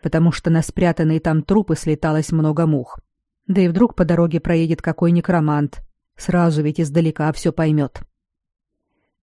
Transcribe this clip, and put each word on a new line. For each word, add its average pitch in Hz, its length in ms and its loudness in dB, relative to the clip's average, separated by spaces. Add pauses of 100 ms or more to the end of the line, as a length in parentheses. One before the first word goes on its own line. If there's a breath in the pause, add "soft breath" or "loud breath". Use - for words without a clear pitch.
потому 165 300 2
что - 180 -4
на 165 140 2
спрятанные 160 560 0
там 156 240 0
трупы 196 320 0
слеталось 156 560 -2
много 160 380 0
мух. 139 320 -4 (500)
Да 190 120 2
и 180 40 4
вдруг 190 300 2
по 180 80 2
дороге 170 340 0
проедет 165 420 0
какой 170 300 0
некромант. 151 720 0 (340)
Сразу 170 460 0
ведь 147 180 -2
издалека 156 520 0
всё 160 200 -2
поймёт. 151 480 -2 (1200)